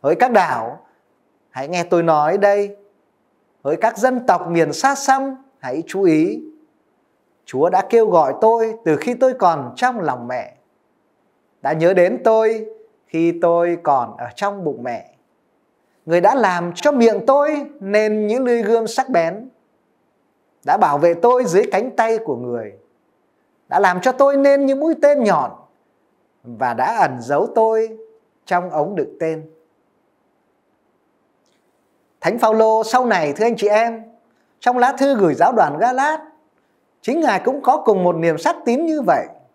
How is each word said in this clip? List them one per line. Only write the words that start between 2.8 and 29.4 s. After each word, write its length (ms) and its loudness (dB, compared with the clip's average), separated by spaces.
Hỡi 120 -2
các 220 -2
dân 280 0
tộc 220 0
miền 240 0
xa 220 -2
xăm, 420 -2
hãy 280 -8
chú 160 -6
ý. 420 0
Chúa 240 0
đã 220 0
kêu 200 4
gọi 300 2
tôi 340 2
từ 120 2
khi 180 -4
tôi 200 0
còn 420 0
trong 240 -2
lòng 280 -6
mẹ, 280 -10
đã 100 -4
nhớ 220 2
đến 300 2
tôi 420 2
khi 360 -2
tôi 400 0
còn 340 -2
ở 180 -12
trong 300 -6
bụng 180 -8
mẹ. 320 -12
Người 140 2
đã 140 2
làm 400 -2
cho 180 0
miệng 340 2
tôi 400 0
nên 460 0
những 180 -2
lưỡi 180 0
gươm 240 0
sắc 220 -4
bén, 400 -2
đã 120 0
bảo 220 2
vệ 160 4
tôi 300 2
dưới 180 2
cánh 240 -4
tay 220 0
của 180 -6
người, 360 -10
đã 120 0
làm 200 2
cho 120 0
tôi 240 2
nên 300 4
những 140 0
mũi 220 0
tên 220 2
nhọn 260 0
và 300 -4
đã 220 -2
ẩn 240 0
giấu 340 -2
tôi 440 0
trong 260 -2
ống 240 -4
đựng 260 -6
tên." 300 -6